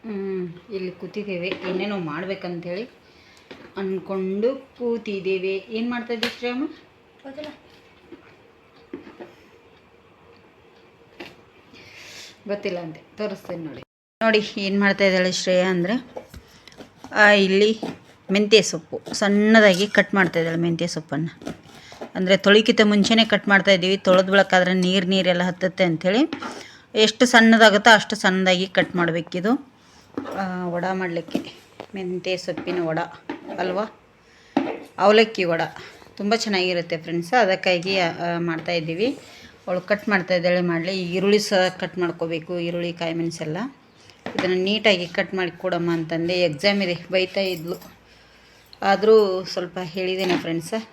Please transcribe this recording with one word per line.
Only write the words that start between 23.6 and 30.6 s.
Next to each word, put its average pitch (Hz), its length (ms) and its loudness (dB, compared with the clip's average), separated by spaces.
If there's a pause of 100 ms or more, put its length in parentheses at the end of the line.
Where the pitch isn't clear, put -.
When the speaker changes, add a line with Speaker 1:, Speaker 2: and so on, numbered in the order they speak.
Speaker 1:
ಇದ್ದೀವಿ. 185 260 2
ತೊಳೆದ 185 320 4
ಬಳಕಾದ್ರೆ 185 440 4
ನೀರ್ 185 320 2
ನೀರೆಲ್ಲ 180 380 2
ಹತ್ತುತ್ತೆ 180 400 -2
ಅಂಥೇಳಿ 180 360 0 (760)
ಎಷ್ಟು 214 300 4
ಸಣ್ಣದಾಗುತ್ತೋ 226 680 8
ಅಷ್ಟು 202 200 0
ಸಣ್ಣದಾಗಿ 185 520 2
ಕಟ್ 180 280 -2
ಮಾಡ್ಬೇಕಿದು. 175 560 -2 (920)
ಆ, 180 260 -6